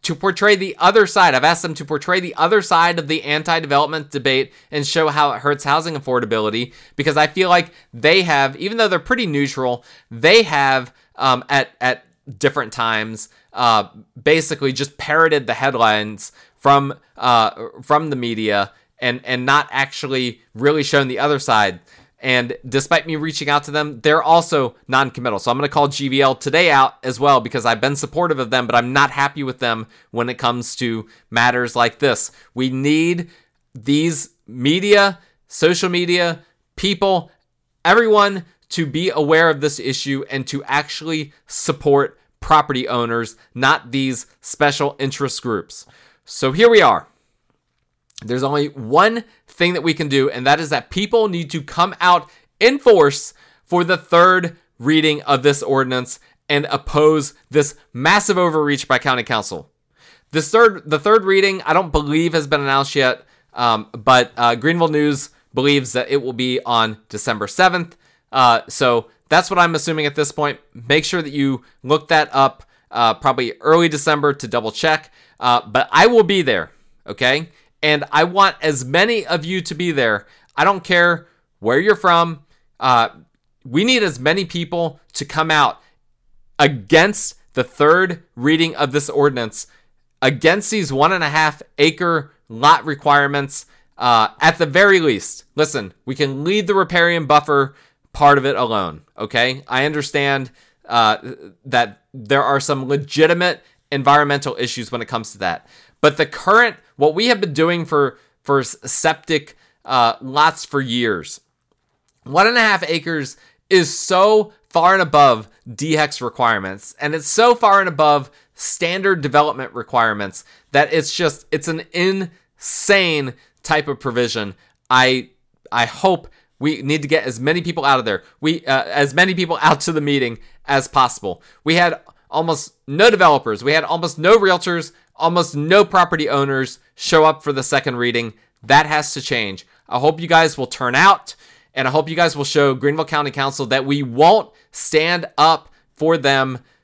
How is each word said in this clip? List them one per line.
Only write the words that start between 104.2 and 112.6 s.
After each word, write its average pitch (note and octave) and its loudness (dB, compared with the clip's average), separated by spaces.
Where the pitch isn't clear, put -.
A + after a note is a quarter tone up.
issues A#2+ -6
when A#2+ -6
it A2 -10
comes A2+ -8
to G2+ -20
that. F2+ -6
But D3 2
the D#3 0
current, A3 0
what D3+ 2
we A3 0
have A#3+ 0
been F3 -4
doing E3 0
for, C#3+ -2
for C#3 0
s-, - -10
septic, - -4
uh, A#2+ 2
lots D3 0
for C#3 -4
years, A#2 -4
one E3 2
and A#3+ 0
a A#3 2